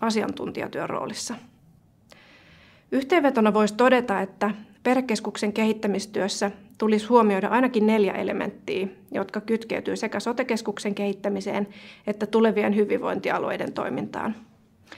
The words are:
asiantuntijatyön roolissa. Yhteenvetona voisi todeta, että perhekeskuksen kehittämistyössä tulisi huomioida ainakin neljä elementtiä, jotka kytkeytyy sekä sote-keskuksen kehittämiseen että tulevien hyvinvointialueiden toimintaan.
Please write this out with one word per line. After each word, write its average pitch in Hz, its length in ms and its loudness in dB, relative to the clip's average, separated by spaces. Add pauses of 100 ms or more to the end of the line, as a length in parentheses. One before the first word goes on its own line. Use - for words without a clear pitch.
asiantuntijatyön - 920 -4
roolissa. - 440 -6 (1600)
Yhteenvetona 262 600 4
voisi 214 200 4
todeta, 240 460 4
että 196 300 -2 (320)
perhekeskuksen 220 720 0
kehittämistyössä 202 960 0 (320)
tulisi 214 240 4
huomioida 214 420 6
ainakin 247 380 2
neljä 214 260 4
elementtiä, 190 760 -4 (260)
jotka 196 280 -4
kytkeytyy 214 560 -4
sekä 208 240 -6
sote-keskuksen 226 720 -4
kehittämiseen 202 760 -4 (380)
että 208 200 -4
tulevien 214 500 4
hyvinvointialueiden 190 960 -2
toimintaan. - 600 -6 (640)